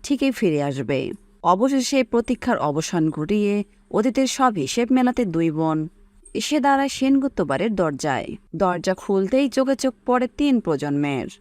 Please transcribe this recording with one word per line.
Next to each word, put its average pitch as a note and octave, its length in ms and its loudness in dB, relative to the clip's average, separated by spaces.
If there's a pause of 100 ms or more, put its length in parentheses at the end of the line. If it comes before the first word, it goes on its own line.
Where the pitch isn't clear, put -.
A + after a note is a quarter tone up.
ঠিকই C4+ 280 0
ফিরে E3 320 0
আসবে। C3+ 360 -2 (440)
অবশেষে B3+ 600 2
প্রতীক্ষার A#3 560 -2
অবসান D#3 500 -2
ঘটিয়ে G3+ 440 0 (380)
অতীতের B3+ 360 0
সব B3+ 300 2
হিসেব A#3+ 340 -2
মেলাতে B3+ 340 2
দুই E3 260 0
বোন D#3 280 0 (560)
এসে C#4+ 240 -2
দাঁড়ায় C#4 320 2
সেনগুপ্ত C4+ 500 0
বাড়ির E3 340 0
দরজায়। D3 520 -2 (280)
দরজা F3+ 400 0
খুলতেই G3+ 540 0
চোখে C4 260 0
চোখ C4 180 -2 (120)
পড়ে B3 220 2 (100)
তিন C#4+ 220 2
প্রজন্মের। C#3+ 680 -2 (140)